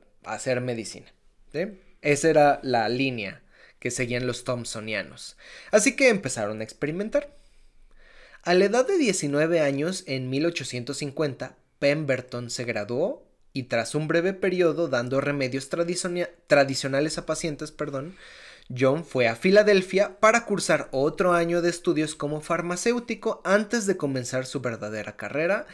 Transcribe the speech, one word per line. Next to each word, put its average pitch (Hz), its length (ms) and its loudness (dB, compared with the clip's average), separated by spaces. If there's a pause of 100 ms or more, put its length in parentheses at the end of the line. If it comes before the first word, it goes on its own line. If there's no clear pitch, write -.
(240)
hacer 123 380 -2
medicina, 113 440 -8 (460)
¿sí? - 80 -4 (420)
Esa 147 280 2
era 147 340 6
la 117 240 0
línea 123 540 -4 (360)
que 123 140 -6
seguían 123 340 -4
los 120 180 -4
Thompsonianos. 110 920 -8 (340)
Así 214 240 4
que 269 140 4
empezaron 120 520 0
a 110 40 -6
experimentar. 175 720 -4 (1080)
A 175 120 2
la 185 100 6
edad 226 220 4
de 392 120 2
diecinueve 165 640 2
años, 147 460 -2
en 131 240 -6
mil 139 160 0
ochocientos 135 520 -6
cincuenta, 135 580 -4 (220)
Pemberton 135 720 0
se - 140 -6
graduó 120 640 -4 (240)
y 131 120 -6
tras 117 300 -2
un 151 140 -2
breve 170 260 2
periodo 175 540 2
dando 127 320 0
remedios 135 480 -2
tradiciona-, 175 600 -2 (180)
tradicionales 139 720 2
a - 80 -10
pacientes, 156 460 -6
perdón, 147 420 -8 (600)
John 135 280 2
fue 127 240 2
a 113 60 2
Filadelfia 196 880 4
para 226 240 4
cursar 165 480 0
otro 165 400 2
año 170 300 2
de 175 80 2
estudios 156 440 -2
como 147 280 -4
farmacéutico 180 1000 -2
antes 208 420 2
de 190 100 2
comenzar 131 480 -4
su 135 160 -8
verdadera 107 560 -8
carrera 160 580 -2